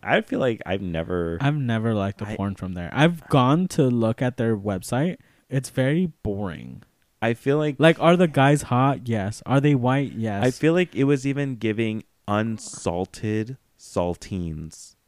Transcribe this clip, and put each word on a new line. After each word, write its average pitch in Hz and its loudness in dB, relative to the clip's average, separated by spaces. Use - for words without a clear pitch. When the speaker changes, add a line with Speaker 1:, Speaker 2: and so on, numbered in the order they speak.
Speaker 1:
I 147 2
feel - -4
like 123 0
I've 98 -2
never 85 -2
Speaker 2:
I've 139 0
never 117 0
liked 98 -2
the 104 -8
Speaker 1:
I 107 -8
Speaker 2:
porn 98 -4
from 92 -8
there. 87 -8
I've 160 0
gone 147 2
to - 0
look 117 2
at 127 -2
their 113 0
website. 104 -4
It's 135 -4
very 147 0
boring. 87 -8
Speaker 1:
I 117 0
feel 139 0
like 151 -2
Speaker 2:
Like, 160 4
are 170 6
the 180 4
guys 143 4
hot? 127 0
Yes. 107 -4
Are 135 2
they 147 4
white? 127 0
Yes. 110 -2
Speaker 1:
I 127 4
feel 151 2
like 180 0
it 135 2
was 139 2
even 139 -2
giving 110 -2
unsalted 107 -4
saltines. 85 -6